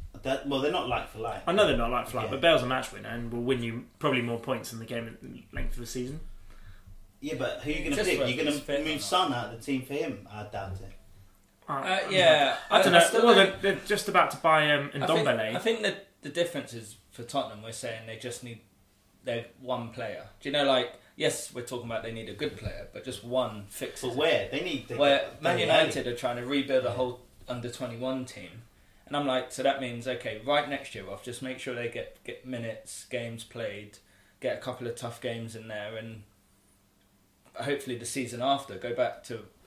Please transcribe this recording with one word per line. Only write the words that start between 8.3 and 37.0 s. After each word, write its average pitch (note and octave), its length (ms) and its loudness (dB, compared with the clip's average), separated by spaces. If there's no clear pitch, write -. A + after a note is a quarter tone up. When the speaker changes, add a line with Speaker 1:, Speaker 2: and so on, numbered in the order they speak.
Speaker 1:
You're B2 140 -2
gonna D3 120 2
Speaker 3:
he's C#3 40 -6
fit C#3+ 200 -2
or D#3 40 -2
Speaker 1:
move D#3 100 -2
Speaker 3:
not. C#3 80 -4
Speaker 1:
Son F3+ 320 2
out A#2 180 -4
of A#2 60 -12
the - 60 -16
team C3+ 180 -2
for C#3 120 -8
him? - 360 -6
I G#2 140 -10
doubt G2 300 -8
it. - 180 -12
Speaker 2:
Uh, D3+ 40 -4
Speaker 3:
Uh, F#3 260 -2
yeah, D#3 460 8
Speaker 2:
I - 120 8
don't F#3 120 8
Speaker 3:
I, E3+ 40 12
Speaker 2:
know. E3+ 60 12
Speaker 3:
I - 40 6
still A3+ 180 4
Speaker 2:
Well, A#3 80 12
Speaker 3:
don't F#3+ 280 8
Speaker 2:
they're, G3 120 4
they're - 120 -8
just G3+ 220 0
about E3+ 240 6
to - 60 -8
buy, D#3 340 6
um, C#3 220 2
Speaker 3:
I C#3+ 120 -2
think, D#3 200 4
Speaker 2:
Ndombele. A2+ 300 2
Speaker 3:
I - 20 -2
think A3+ 240 0
the, G3+ 140 0
the D3+ 60 -12
difference D3 460 -4
is G#2+ 220 -14
for - 120 -14
Tottenham, A2 400 -4
we're A2+ 100 -12
saying A2+ 340 -8
they A2 120 -10
just A#2+ 260 -10
need A#2 160 -14
their A#2 220 -4
one B2 300 -4
player. A2 360 -8
Do - 80 -8
you C#3+ 40 -2
know, C#3+ 120 2
like, B2+ 280 4
yes, - 380 -2
we're A#2+ 100 -8
talking A#2+ 220 -8
about A2+ 160 -4
they A2+ 100 -8
need A2+ 160 -10
a G2+ 60 -10
good D3+ 240 -4
player, - 340 -10
but - 120 -12
just A#2+ 200 -10
one A#2 440 0
fixes - 420 -6
Speaker 1:
But - 20 -2
Speaker 3:
it. B2 60 -6
Speaker 1:
where? D3+ 320 2
They C#3 100 -4
need E3 280 -6
to A#2 80 -6
Speaker 3:
Where C#3 240 6
Speaker 1:
get - 220 -8
Speaker 3:
Man E3+ 140 4
Speaker 1:
Dele - 120 2
Speaker 3:
United D#3 380 4
Speaker 1:
Alli. B2 80 -2
Speaker 3:
are - 40 -6
trying B2 180 -2
to B2 100 -6
rebuild C3 380 2
a - 40 2
Speaker 1:
Yeah. A#2 60 -2
Speaker 3:
whole B2 260 -2
under B2 220 -6
twenty-one B2+ 560 -6
team. G#2+ 360 -14
And C#3+ 100 -4
I'm C#3+ 100 0
like, B2+ 260 0
so C3 100 -6
that C#3 180 4
means, A#2+ 280 -6
okay, A#2 380 -4
right D3 220 2
next - 260 -8
year F#2+ 160 -12
off, G2+ 120 -10
just - 200 -10
make C3 160 -8
sure B2+ 160 -6
they A#2+ 140 -4
get, - 360 -10
get - 220 -14
minutes, A#2 580 -10
games A#2 400 -8
played, G#2 540 -10
get A#2+ 160 -2
a - 40 -12
couple B2 260 -8
of A#2 100 -6
tough A#2 240 -10
games A#2 360 -6
in A2 120 -14
there, G#2+ 280 -8
and A2 260 -12